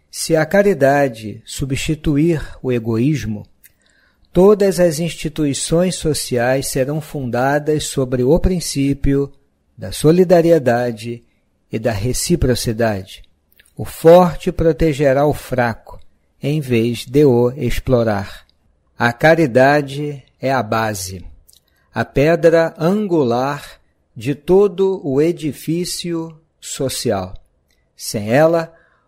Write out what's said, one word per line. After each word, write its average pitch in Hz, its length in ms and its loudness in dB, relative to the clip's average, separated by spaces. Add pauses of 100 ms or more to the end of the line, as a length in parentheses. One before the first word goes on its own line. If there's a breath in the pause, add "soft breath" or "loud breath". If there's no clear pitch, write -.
Se - 260 -4
a 156 120 2
caridade 135 960 0
substituir 151 960 -2 (200)
o 127 100 -4
egoísmo, 113 760 -2 (880 soft breath)
todas 190 460 4
as 170 200 2
instituições 160 960 -2
sociais 131 720 -2
serão 143 320 -4
fundadas 143 840 -2
sobre 127 380 -2
o 135 160 4
princípio 139 920 0 (440)
da 101 160 -14
solidariedade 139 1300 2 (480)
e 120 80 -6
da 117 120 -2
reciprocidade. 113 1300 -2 (520)
O - 80 -10
forte 170 680 4
protegerá 151 760 2
o 151 80 2
fraco, - 680 -4 (420)
em 147 200 -2
vez 120 460 -2
de 139 180 4
o 123 280 4
explorar. 113 920 -2 (500)
A 120 160 0
caridade 143 1120 2 (160)
é 131 140 -2
a 127 80 -2
base, 104 640 -6 (680)
a 113 140 -4
pedra 165 720 2
angular 160 1040 -2 (340)
de 127 200 -6
todo 190 680 0
o 135 160 -2
edifício 165 1200 -4 (220)
social. 101 720 -6 (640)
Sem 107 340 -8
ela, 160 460 2 (320 soft breath)